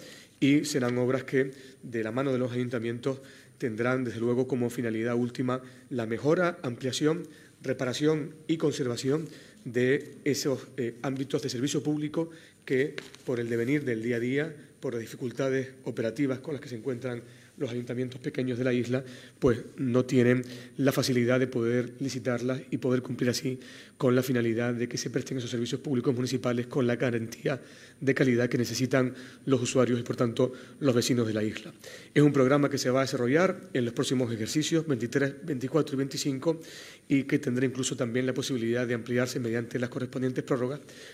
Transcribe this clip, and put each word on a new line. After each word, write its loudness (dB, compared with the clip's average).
y 6
serán 0
obras 2
que, 2
de -4
la -4
mano 0
de 2
los -2
ayuntamientos, -2
tendrán, 0
desde -4
luego, 2
como 0
finalidad -2
última -2
la -2
mejora, 2
ampliación, 0
reparación 0
y 2
conservación 0
de 0
esos, 0
eh, -4
ámbitos -2
de -6
servicio -2
público -2
que, 0
por -2
el -4
devenir 0
del -2
día 0
a -2
día, -2
por -4
las -4
dificultades -2
operativas -2
con -8
las -6
que -14
se -10
encuentran -6
los -4
ayuntamientos -6
pequeños -2
de -2
la 2
isla, 0
pues 4
no 2
tienen 6
la 4
facilidad 4
de 2
poder 0
licitarlas -2
y -2
poder 2
cumplir -2
así -4
con 4
la 4
finalidad 0
de -2
que -6
se -6
presten -4
esos -6
servicios -4
públicos 0
municipales -2
con 0
la 2
garantía -2
de 2
calidad 4
que 0
necesitan 0
los 4
usuarios 4
y, -4
por -4
tanto, 2
los 4
vecinos 4
de -2
la 0
isla. -6
Es 8
un 8
programa 6
que -2
se 0
va 4
a 2
desarrollar 2
en 2
los -4
próximos 0
ejercicios 0
veintitrés, 0
veinticuatro 0
y -2
veinticinco -2
y 4
que 0
tendrá 0
incluso -2
también 0
la 0
posibilidad 0
de -2
ampliarse -2
mediante -2
las -2
correspondientes -4
prórrogas, -2